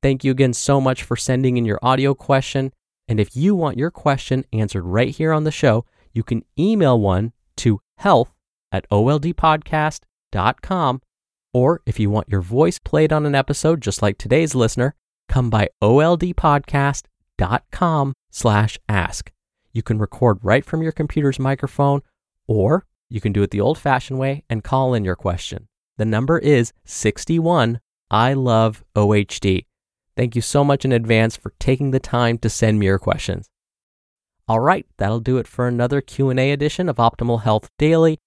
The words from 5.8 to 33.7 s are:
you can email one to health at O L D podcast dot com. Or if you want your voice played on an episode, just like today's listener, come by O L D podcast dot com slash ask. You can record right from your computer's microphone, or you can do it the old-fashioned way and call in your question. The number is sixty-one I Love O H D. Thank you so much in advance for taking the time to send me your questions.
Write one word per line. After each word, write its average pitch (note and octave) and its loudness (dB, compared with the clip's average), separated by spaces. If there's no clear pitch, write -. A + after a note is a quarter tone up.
you A2+ -2
can - -4
email E3 2
one G2+ 0
to G#2+ 0
health D3 2
at F#2+ -6
O G#2+ 2
L D3+ 2
D E3 -4
podcast D#3 -2
dot G#2 -2
com. D3 -2
Or C3 2
if - -4
you G#2 0
want G#2 -2
your G2 0
voice B2 0
played D#3 0
on D3+ 0
an C#3+ -2
episode, D3 0
just - -4
like G2+ 0
today's D3+ 0
listener, B2 0
come B2 0
by G#2+ 2
O A2+ 6
L E3 4
D F3 -4
podcast C#3+ 0
dot G2+ -2
com D3+ -2
slash G#2+ 0
ask. F#2+ -4
You A#2 -6
can A2 -4
record G#2 0
right A#2 2
from D#3+ -4
your D#3+ -4
computer's D3 -2
microphone, C#3 -2
or A2 2
you A2 -8
can G#2 -2
do G2+ 2
it G2 0
the G2+ -2
old-fashioned C3 0
way C3+ -4
and A2 -4
call C3 0
in G#2+ 0
your F#2 -2
question. - -6
The A2 0
number B2 0
is B2+ 2
sixty-one D#3+ -2
I A#2 2
Love A2+ 2
O G#2 2
H G#2 -2
D. F#2+ 0
Thank A#2+ -2
you A#2 -2
so C#3+ 2
much C#3+ 0
in C3+ 2
advance A2+ 2
for - -16
taking C3 0
the C3 0
time A#2 0
to A2+ -2
send G#2+ 2
me G#2 2
your F#2+ 2
questions. - -4